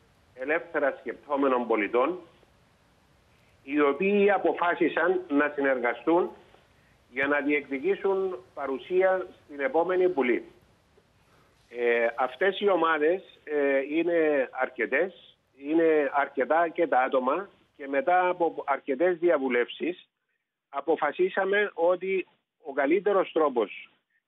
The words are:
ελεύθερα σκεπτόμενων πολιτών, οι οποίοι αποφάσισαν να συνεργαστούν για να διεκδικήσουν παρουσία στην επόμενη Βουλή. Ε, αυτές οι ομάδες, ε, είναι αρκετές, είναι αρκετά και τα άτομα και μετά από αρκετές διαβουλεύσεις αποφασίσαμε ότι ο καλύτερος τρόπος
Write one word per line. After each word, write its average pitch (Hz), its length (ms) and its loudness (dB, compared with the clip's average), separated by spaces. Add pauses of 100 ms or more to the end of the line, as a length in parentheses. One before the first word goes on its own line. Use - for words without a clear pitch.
(360)
ελεύθερα 143 640 -2
σκεπτόμενων 131 680 -2
πολιτών, 117 520 0 (1400)
οι 143 160 -2
οποίοι 196 520 4
αποφάσισαν 170 1000 0
να 143 260 2
συνεργαστούν 139 720 0 (800)
για 135 180 -4
να 147 120 2
διεκδικήσουν 160 1000 -2 (160)
παρουσία 180 720 -2 (180)
στην 143 140 -14
επόμενη 170 480 0
Βουλή. 123 380 0 (1300)
Ε, 117 420 2
αυτές 185 440 -2
οι 202 100 2
ομάδες, 165 540 2 (200)
ε, 139 360 0 (100)
είναι 156 640 0
αρκετές, 131 840 -4 (200)
είναι 151 560 2
αρκετά 143 540 0
και 165 200 -2
τα 135 120 2
άτομα 131 500 -2 (280)
και 143 100 -14
μετά 175 400 2
από 165 400 -2
αρκετές 143 500 0
διαβουλεύσεις 143 880 -2 (600)
αποφασίσαμε 185 1040 -2
ότι 180 540 0 (360)
ο 147 100 -12
καλύτερος 175 580 2
τρόπος 131 580 0 (380)